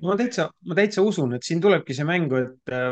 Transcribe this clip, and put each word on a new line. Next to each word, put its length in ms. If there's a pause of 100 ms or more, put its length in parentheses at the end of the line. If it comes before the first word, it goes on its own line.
Ma 160
täitsa, 300 (180)
ma 80
täitsa 320
usun, 300
et 100
siin 160
tulebki 320
see 80
mängu, 400
et, 320
äh, 160